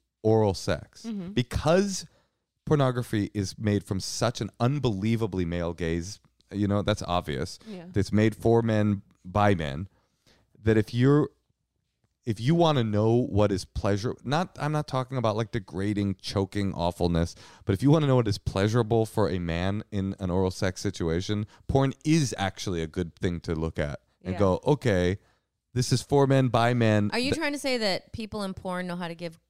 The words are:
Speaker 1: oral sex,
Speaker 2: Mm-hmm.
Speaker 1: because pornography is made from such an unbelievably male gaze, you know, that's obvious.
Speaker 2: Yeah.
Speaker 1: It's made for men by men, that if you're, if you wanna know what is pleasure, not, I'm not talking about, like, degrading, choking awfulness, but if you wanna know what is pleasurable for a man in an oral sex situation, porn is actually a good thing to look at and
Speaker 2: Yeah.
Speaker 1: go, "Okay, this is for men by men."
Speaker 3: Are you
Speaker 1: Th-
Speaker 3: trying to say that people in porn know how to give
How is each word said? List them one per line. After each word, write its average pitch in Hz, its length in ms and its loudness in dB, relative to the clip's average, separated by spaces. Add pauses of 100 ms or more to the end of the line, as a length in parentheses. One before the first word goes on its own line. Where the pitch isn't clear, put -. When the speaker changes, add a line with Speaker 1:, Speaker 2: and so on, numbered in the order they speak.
(220)
Speaker 1:
oral 110 320 4
sex, - 520 -6
Speaker 2:
Mm-hmm. 202 260 -8
Speaker 1:
because 180 720 0 (600)
pornography 123 680 0
is 98 260 -4
made 104 260 0
from 95 160 -4
such - 400 -4
an 113 180 -6
unbelievably 113 840 0
male 85 280 -2
gaze, 85 480 -4 (320)
you 101 140 0
know, 101 160 0
that's 104 200 -2
obvious. 85 640 -4
Speaker 2:
Yeah. 190 180 -14 (100)
Speaker 1:
It's 98 180 0
made 107 220 4
for 117 280 2
men 104 400 0 (220)
by 101 300 2
men, 80 340 -6 (760)
that 110 120 4
if 110 160 0
you're, 135 360 4 (960)
if 110 160 -4
you 143 160 2
wanna 156 260 4
know 107 300 2
what 104 400 4
is 90 120 -2
pleasure, 101 600 -2
not, 160 360 -4
I'm 151 120 -2
not 151 160 -2
talking 131 280 -4
about, 110 200 0
like, 113 160 -4
degrading, 98 680 -2
choking 98 540 -2
awfulness, 87 640 0 (280)
but 104 80 0
if 95 120 0
you 139 80 6
wanna 151 160 4
know 131 80 6
what 117 100 4
is 101 120 0
pleasurable 110 680 2
for 101 240 0
a 92 80 -2
man 87 540 -2
in 98 260 -2
an 95 120 -4
oral 92 200 2
sex 92 300 -4
situation, 95 640 -2 (220)
porn 135 240 2 (120)
is 151 320 2
actually 92 460 -4
a 82 60 -4
good 85 260 -6
thing 87 280 -4
to 85 120 -4
look 80 240 -4
at 73 220 -6 (240)
and 95 80 -6
Speaker 2:
Yeah. 92 80 -6
Speaker 1:
go, 101 260 2
"Okay, 98 520 0 (540)
this 123 200 -2
is - 100 0
for 139 240 2
men 135 220 4
by 117 260 2
men." 107 380 4
Speaker 3:
Are - 80 -2
you 254 100 -2
Speaker 1:
Th- - 80 0
Speaker 3:
trying 302 140 -2
to 285 80 -8
say 254 180 -2
that 202 340 -4
people 220 300 -8
in 190 120 -6
porn 180 340 -8
know 175 80 -6
how 175 100 -8
to 170 80 -10
give 165 240 -12 (120)